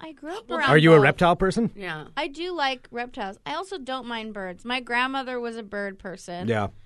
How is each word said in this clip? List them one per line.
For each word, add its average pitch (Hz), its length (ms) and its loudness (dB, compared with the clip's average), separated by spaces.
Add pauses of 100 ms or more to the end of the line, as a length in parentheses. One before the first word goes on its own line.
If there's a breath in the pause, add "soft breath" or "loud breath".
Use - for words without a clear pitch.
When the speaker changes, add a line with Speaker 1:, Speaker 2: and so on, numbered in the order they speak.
Speaker 1:
I 320 100 -14
grew 294 260 -14
up - 120 -16
Speaker 2:
Well, - 100 -2
Speaker 1:
around 277 100 4
Speaker 3:
Are 151 80 8
you 160 160 10
a 160 40 12
Speaker 1:
both. 143 60 8
Speaker 3:
reptile 170 320 4
person? 190 400 0
Speaker 2:
Yeah. 165 300 -10 (120)
Speaker 1:
I 302 100 -4
do 330 260 -8
like 269 380 -4
reptiles. 233 540 -10
I 269 100 -8
also 381 220 -10
don't 262 300 -8
mind 220 260 -8
birds. 185 320 -10
My 247 160 -4
grandmother 254 580 -4
was 233 180 -8
a 226 60 -12
bird 202 360 -8
person. 175 480 -10
Speaker 3:
Yeah. 107 200 0 (180)